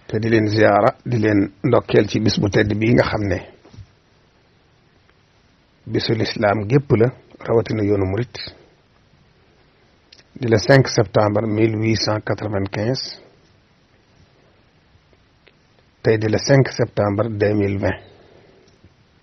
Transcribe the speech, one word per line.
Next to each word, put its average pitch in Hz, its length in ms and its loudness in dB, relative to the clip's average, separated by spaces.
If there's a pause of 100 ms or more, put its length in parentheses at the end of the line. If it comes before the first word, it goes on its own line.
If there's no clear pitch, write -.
te 110 120 -4
di 113 100 -2
leen 110 180 2
ziyaara, 104 480 4 (100)
di 123 140 -2
leen 104 320 2 (120)
ndokkeel 117 460 2
ci 113 100 -2
bis 110 200 0
bu 104 100 0
tedd 107 300 0
bii 110 140 2
nga 131 100 4
xam 107 240 -4
ne 92 120 -2 (2500)
bisu 117 280 -4
lislaam 110 540 -2
gépp 139 300 0
la, 117 100 4 (320)
rawatina 110 440 -2
yoonu 101 220 0
murit, 98 300 -6 (2000)
di 127 80 -6
le 110 100 4
cinq 135 300 6
septembre 107 600 0
mille 110 300 0
huit 110 180 0
cent 107 300 -4
quatre-vingt-quinze, 104 960 -6 (2750)
tey 113 140 2
di 110 100 -2
le 107 100 0
cinq 135 320 2
septembre 104 600 -4
deux 104 240 -2
mille 101 260 -2
vingt, 95 200 -4 (1200)